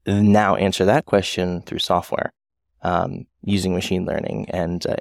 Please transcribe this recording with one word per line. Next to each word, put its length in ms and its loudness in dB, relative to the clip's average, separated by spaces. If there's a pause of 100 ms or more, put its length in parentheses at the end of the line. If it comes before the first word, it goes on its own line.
now 500 4
answer 280 0
that 220 4
question 560 0
through 180 -8
software, 520 -2 (500)
um, 440 -2 (160)
using 320 0
machine 300 -2
learning 460 -6
and, 360 -4
uh, 140 -2